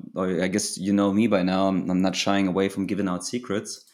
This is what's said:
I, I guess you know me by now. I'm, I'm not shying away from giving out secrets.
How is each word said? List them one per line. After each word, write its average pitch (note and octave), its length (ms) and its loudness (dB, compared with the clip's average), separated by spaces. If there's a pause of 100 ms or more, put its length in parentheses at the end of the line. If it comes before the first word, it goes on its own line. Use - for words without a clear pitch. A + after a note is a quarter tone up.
(160)
I, F#2 280 0
I F#2 60 0
guess G2+ 280 -2
you G2+ 160 0
know G2+ 180 4
me G#2 140 4
by G#2 160 2
now. F#2 260 2
I'm, F2+ 220 0
I'm F#2 140 4
not F#2 120 2
shying G2 320 2
away G2 220 2
from G2 160 -4
giving F#2+ 220 -2
out F2+ 180 -4
secrets. - 580 -6 (100)